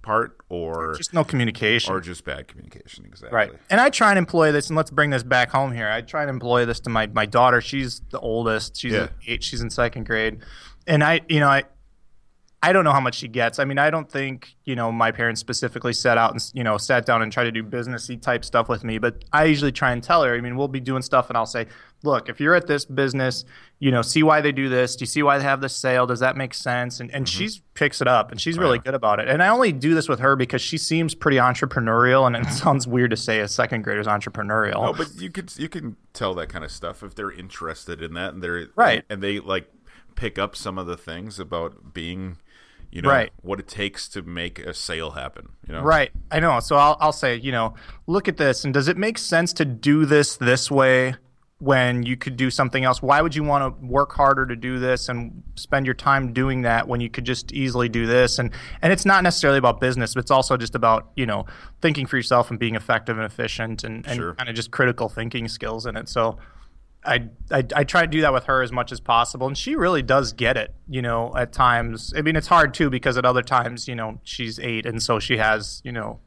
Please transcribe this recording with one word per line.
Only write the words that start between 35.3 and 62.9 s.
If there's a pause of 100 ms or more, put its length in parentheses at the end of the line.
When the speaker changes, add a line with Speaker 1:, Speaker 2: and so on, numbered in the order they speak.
Speaker 1:
could,
you
can (160)
tell
that
kind
of
stuff
if
they're
interested
in
that,
and
they're (100)
Speaker 2:
Right.
Speaker 1:
and
they,
like, (440)
pick
up
some
of
the
things
about
being, (540)
you
know,
Speaker 2:
Right. (100)
Speaker 1:
what
it
takes
to
make
a
sale
happen, (160)
you
know?
Speaker 2:
Right. (220)
I
know.
So
I'll,
I'll
say,
you
know, (340)
"Look
at
this,
and
does
it
make
sense
to
do
this
this
way (440)
when
you
could
do
something
else?
Why
would
you
wanna (100)
work
harder
to
do
this
and (120)
spend
your
time
doing
that
when
you
could
just
easily
do
this?"
And, (320)
and
it's
not
necessarily
about
business,
but
it's
also
just
about,
you
know, (340)
thinking
for
yourself
and
being
effective